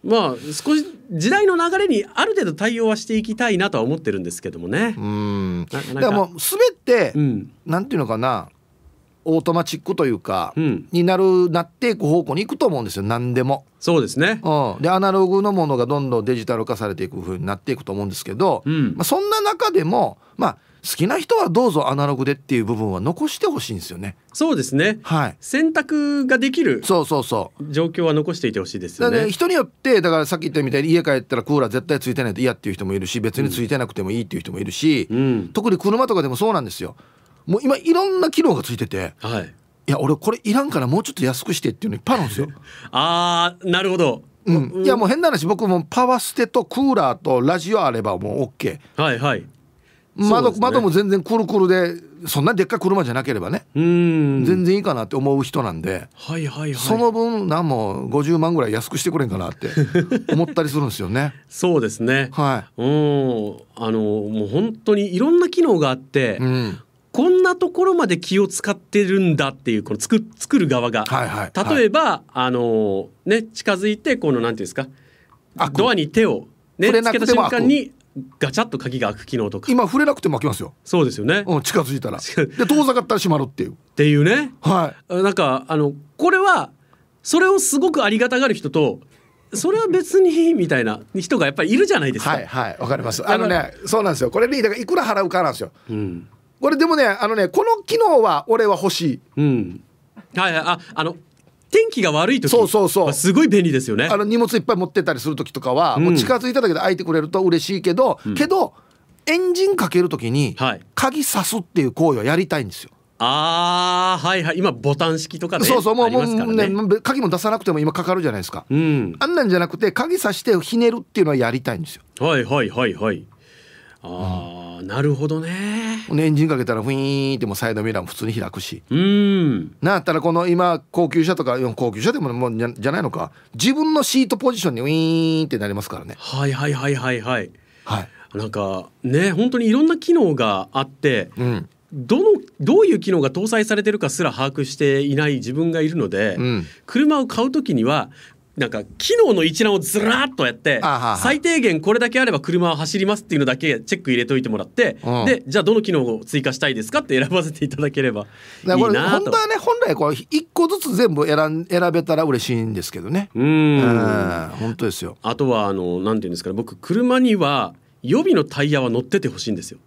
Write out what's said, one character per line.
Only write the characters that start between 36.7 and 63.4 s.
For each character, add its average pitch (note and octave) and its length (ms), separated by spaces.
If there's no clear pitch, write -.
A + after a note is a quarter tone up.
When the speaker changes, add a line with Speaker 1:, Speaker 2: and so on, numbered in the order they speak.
Speaker 2:
す - 120
よ。 E2 140
も F#3 120
う - 40
今 C4+ 140
い E4 160
ろ F4+ 120
ん F#4 160
な D#4+ 100
機 E4 120
能 B3+ 120
が A2 80
つ - 80
い A#2+ 80
て A2 80
て、 F#2 320
Speaker 1:
は G#2+ 220
い。 D#2 140
Speaker 2:
い - 40
や、 C#3 100
俺 D3 160
こ G3+ 140
れ A#3+ 140
い G#3 100
ら C4+ 80
ん C#4+ 80
か D#3+ 100
ら B2+ 60
も D#3+ 140
う - 20
ち - 80
ょ - 20
っ - 20
と - 100
安 B2+ 200
く - 80
し - 80
て B2 100
っ - 40
て - 120
い - 20
う - 20
の - 60
い - 20
っ - 40
ぱ B3+ 120
い - 20
あ G#3 40
る C#3+ 60
ん - 20
で G#2 60
す C3+ 60
よ。 D3+ 80
Speaker 1:
<laughs> - 220
あ E3+ 720
ー、 F#3+ 80
な F3+ 140
る G3 80
ほ F#3 80
ど。 C3+ 240
Speaker 2:
う F3 60
ん。 C#3+ 240
Speaker 1:
う F#3+ 40
ん。 F#3+ 40
Speaker 2:
い - 40
や、 B3+ 80
も A3+ 80
う F#3 40
変 C#4+ 120
な F4 80
話、 F3 160
僕 G3+ 240
も F3+ 220
パ B3 160
ワ B3+ 100
ー - 40
ス - 140
テ A#3 120
と A3+ 180
ク - 160
ー C4+ 140
ラ C#3 220
ー - 20
と B2+ 240
ラ E3+ 160
ジ F3 160
オ G3 100
あ C3 80
れ A2+ 80
ば G2+ 160
も G2+ 200
う C#3 80
オ - 20
ッ - 100
ケ E2 240
ー。 D3 60
Speaker 1:
は D3+ 100
い A#2 60
は C3 180
い。 - 80
Speaker 2:
窓、 G#3+ 260
Speaker 1:
そ B3 60
う - 20
で - 40
す G#3+ 60
ね。 A#3+ 60
Speaker 2:
窓 B3 140
も G3+ 100
全 G3 180
然 F#3+ 140
く A3+ 160
る G#3 80
く G3+ 120
る F#3 100
で、 F3+ 260
そ C#3+ 160
ん - 20
な F3 80
で F#3 120
っ - 20
か A#3 100
い - 20
車 F#3 260
じ A#2+ 60
ゃ A#2 40
な C3 80
け B2+ 100
れ G#2 80
ば F2 100
ね。 F#3 140
Speaker 1:
う D3 60
ん。 D#3+ 640
Speaker 2:
全 F3+ 200
然 F#3 120
い - 40
い - 20
か F#3 100
な A#2 120
っ F#2 40
て C#3+ 80
思 C#3 220
う C3+ 40
人 C3+ 200
な G#2+ 100
ん D#2+ 80
で。 F#2 340
Speaker 1:
は D#3+ 220
い D#3 100
は C#3 120
い - 20
は D#3 80
い。 C#3 60
Speaker 2:
そ C3 240
の A#3 140
分、 A3+ 360
な D#3+ 120
ん E3+ 80
も G2+ 400
五 C#3 140
十 E3 140
万 E3 180
ぐ D#3 60
ら A#2 80
い G#2+ 40
安 A2 180
く E3+ 80
し - 40
て F3 80
く E3 80
れ C3+ 80
ん G#2 40
か F#2+ 80
な F2 120
っ - 40
て - 140
Speaker 1:
<laughs> F3 320
Speaker 2:
思 D#3+ 120
っ - 40
た A3 140
り D3+ 60
す C#3 80
る D3 60
ん C3 60
で G#2 60
す - 60
よ F#2 80
ね。 C3+ 260
Speaker 1:
そ F3+ 300
う - 20
で A2 100
す A2+ 120
ね。 C3 300
Speaker 2:
は C3+ 320
い。 A#2 40
Speaker 1:
う - 20
ん。 C3+ 720